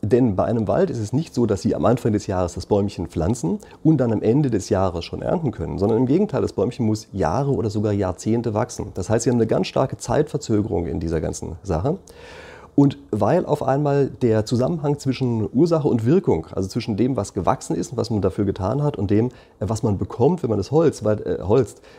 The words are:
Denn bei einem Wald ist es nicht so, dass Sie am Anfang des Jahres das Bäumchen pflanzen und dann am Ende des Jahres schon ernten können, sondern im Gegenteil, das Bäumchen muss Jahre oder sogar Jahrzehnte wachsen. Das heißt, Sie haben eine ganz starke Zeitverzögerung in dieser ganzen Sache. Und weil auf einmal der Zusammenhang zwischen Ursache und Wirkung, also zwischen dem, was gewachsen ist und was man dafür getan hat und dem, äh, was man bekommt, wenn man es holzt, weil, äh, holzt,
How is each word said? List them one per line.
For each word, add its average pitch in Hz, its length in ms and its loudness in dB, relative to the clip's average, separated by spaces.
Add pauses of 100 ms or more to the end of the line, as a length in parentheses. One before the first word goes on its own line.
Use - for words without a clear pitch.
Denn 117 340 4
bei 95 80 2
einem 110 240 0
Wald 156 220 2
ist 120 80 -6
es 107 160 -4
nicht 156 180 -2
so, 120 140 2
dass 104 160 0
Sie - 120 2
am 76 120 0
Anfang 117 260 2
des 104 140 0
Jahres 92 260 -2
das - 140 -10
Bäumchen 101 400 0
pflanzen 123 520 -2 (240)
und 156 140 4
dann 123 160 0
am 104 80 0
Ende 131 300 2
des 101 180 -2
Jahres 92 380 2
schon - 160 -8
ernten 160 280 0
können, 76 280 -6
sondern 107 180 2
im 127 80 2
Gegenteil, 143 380 0
das 104 100 -2
Bäumchen 110 320 -2
muss 110 300 -2
Jahre 101 380 0
oder 110 180 -2
sogar 104 220 0
Jahrzehnte 107 600 0
wachsen. 110 400 -4
Das 92 160 -8
heißt, 113 160 0
Sie 131 60 2
haben 120 80 2
eine 110 80 4
ganz 139 200 0
starke - 300 -2
Zeitverzögerung 110 920 -2
in 87 140 -4
dieser 82 220 -2
ganzen - 400 -8
Sache. 92 340 0 (800)
Und 143 220 4 (140)
weil 107 340 2
auf - 160 -2
einmal 139 460 2
der 110 380 0
Zusammenhang 143 520 0
zwischen 120 540 -2
Ursache 160 340 2
und 117 180 2
Wirkung, 120 460 2
also 95 180 -4
zwischen 117 280 -4
dem, 123 200 0
was 104 160 -4
gewachsen 113 440 -2
ist - 160 -6
und 120 60 -4
was 110 120 -4
man 107 100 0
dafür - 240 0
getan 107 380 -2
hat 147 140 -2
und 101 160 -2
dem, 110 140 4
äh, 127 40 -4 (300)
was 110 240 -2
man 104 120 2
bekommt, 147 460 0
wenn 117 80 -2
man 101 80 0
es - 140 -4
holzt, 151 320 2
weil, 107 180 0
äh, - 200 -4
holzt, 117 400 0 (160)